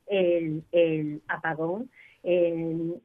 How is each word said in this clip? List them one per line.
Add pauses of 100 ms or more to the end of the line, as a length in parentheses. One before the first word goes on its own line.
el, (100)
el
apagón (320)
en,